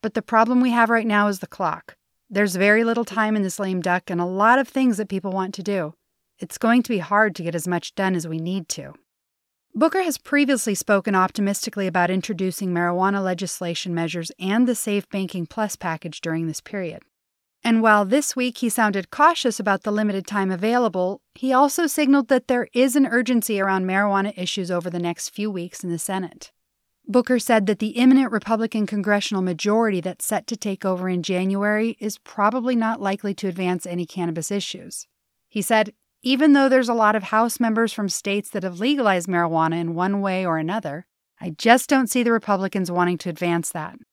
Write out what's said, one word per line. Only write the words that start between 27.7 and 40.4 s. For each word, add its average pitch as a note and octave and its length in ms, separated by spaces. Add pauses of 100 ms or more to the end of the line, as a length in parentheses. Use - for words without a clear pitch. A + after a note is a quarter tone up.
the G#3+ 120
imminent B3+ 420
Republican A3 540
congressional G3+ 560
majority G3+ 580
that's F3+ 240
set - 240
to A3+ 80
take G3 280
over F#3 240
in F3+ 140
January G3 800
is G3+ 180
probably A#3 560
not A3+ 260
likely G3 340
to G3 140
advance F3+ 380
any F3 200
cannabis E3+ 440
issues. - 560 (420)
He G#3 140
said, G#3+ 320 (260)
"Even C#4 320
though C4+ 160
there's B3+ 200
a A#3+ 60
lot G#3+ 220
of G3+ 60
House A3+ 360
members A3+ 360
from G3+ 160
states G3+ 400
that G3+ 120
have F3+ 180
legalized G#3+ 460
marijuana E3 540
in E3+ 140
one F#3+ 260
way F#3+ 240